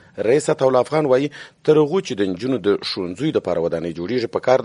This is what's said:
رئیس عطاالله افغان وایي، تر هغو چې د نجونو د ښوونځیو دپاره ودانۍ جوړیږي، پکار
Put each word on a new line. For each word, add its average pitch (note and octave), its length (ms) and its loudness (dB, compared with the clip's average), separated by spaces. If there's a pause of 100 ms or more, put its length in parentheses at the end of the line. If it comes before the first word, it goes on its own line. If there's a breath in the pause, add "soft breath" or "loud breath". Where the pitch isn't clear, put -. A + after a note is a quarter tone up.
(300 loud breath)
رئیس D3 260 2
عطاالله C3 320 2
افغان D3+ 240 0
وایي، C#3 180 2 (380 loud breath)
تر D#3 160 6
هغو E3 160 0
چې D#3 220 -6
د F#2+ 100 0
نجونو A2+ 380 -4
د G2 100 2 (100)
ښوونځیو G#2 500 -4
دپاره E2+ 260 -2
ودانۍ E2 340 -2
جوړیږي، A2+ 380 -4
پکار C3 280 4